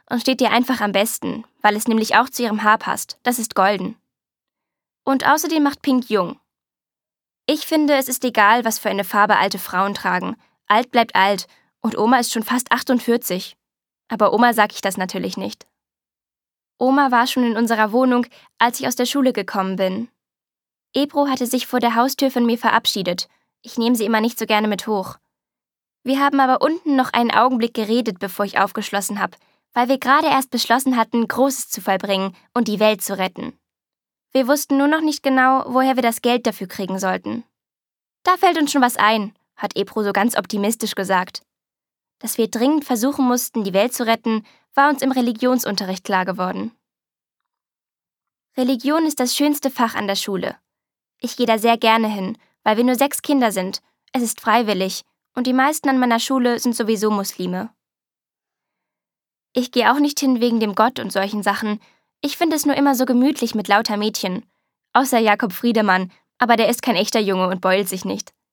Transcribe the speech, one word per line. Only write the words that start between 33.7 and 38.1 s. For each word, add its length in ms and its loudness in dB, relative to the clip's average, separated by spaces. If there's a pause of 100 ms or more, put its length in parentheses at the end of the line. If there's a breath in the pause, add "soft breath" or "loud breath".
Wir 160 2
wussten 300 0
nur 100 4
noch 140 2
nicht 200 -2
genau, 460 2
woher 280 2
wir 80 -2
das 200 0
Geld 240 0
dafür 200 -6
kriegen 300 -6
sollten. 460 -6 (800)